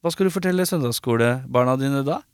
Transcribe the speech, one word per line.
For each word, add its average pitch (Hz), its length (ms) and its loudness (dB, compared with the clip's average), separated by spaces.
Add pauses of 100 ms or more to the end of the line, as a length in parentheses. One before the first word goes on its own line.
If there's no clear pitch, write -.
hva 165 100 0
skal 190 140 0
du 170 60 0
fortelle 185 340 0
søndagsskolebarna 127 1080 0
dine 139 280 -2
da? 151 160 -4 (120)